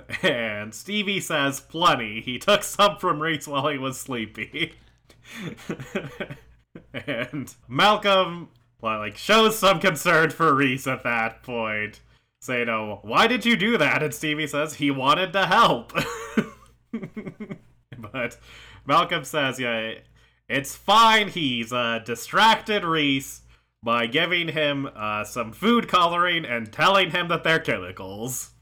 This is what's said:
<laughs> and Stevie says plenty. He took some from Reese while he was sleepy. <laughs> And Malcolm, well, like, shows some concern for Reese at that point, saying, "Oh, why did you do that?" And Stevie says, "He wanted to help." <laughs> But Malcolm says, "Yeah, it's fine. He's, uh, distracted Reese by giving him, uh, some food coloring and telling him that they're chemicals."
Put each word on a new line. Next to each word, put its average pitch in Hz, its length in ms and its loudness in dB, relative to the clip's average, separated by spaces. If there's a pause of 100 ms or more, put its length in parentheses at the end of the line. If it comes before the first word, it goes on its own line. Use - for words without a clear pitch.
(120)
<laughs> - 100 -6
and 110 500 -2
Stevie 202 480 -4
says 139 380 -2
plenty. 127 640 0
He 123 180 -6
took 202 240 2
some 202 360 2
from 165 220 0
Reese 151 280 -4
while 143 200 0
he 147 100 -2
was 131 200 -6
sleepy. 123 800 -6
<laughs> - 60 -20 (2250)
And 123 480 -8 (140)
Malcolm, 185 800 2 (320)
well, 110 180 -2
like, 107 180 -8
shows 220 400 4
some 190 220 4
concern 165 520 2
for 156 220 2
Reese 135 360 2
at 131 160 -4
that 113 400 -2
point, 107 560 -4 (440)
saying, 120 240 -2
"Oh, 107 340 -4
why 139 240 2
did 226 200 0
you 233 100 4
do 208 220 2
that?" 139 240 2
And 147 120 -2
Stevie 151 320 -4
says, 151 280 -4
"He 143 160 0
wanted 147 420 2
to 190 140 2
help." 165 520 4
<laughs> 160 40 0 (2000)
But 120 240 -6 (500)
Malcolm 165 380 2
says, 135 340 -2
"Yeah, 113 360 -2 (540)
it's 135 280 -2
fine. 220 520 6
He's, 123 440 -2
uh, 117 320 0
distracted 208 800 2
Reese 143 580 0 (400)
by 117 240 2
giving 170 420 0
him, 143 460 -2
uh, 107 300 -4
some 113 280 -6
food 226 360 2
coloring 175 560 2
and 113 280 -6
telling 180 380 4
him 175 180 -2
that 170 160 -2
they're 160 160 4
chemicals." 101 880 -6 (120)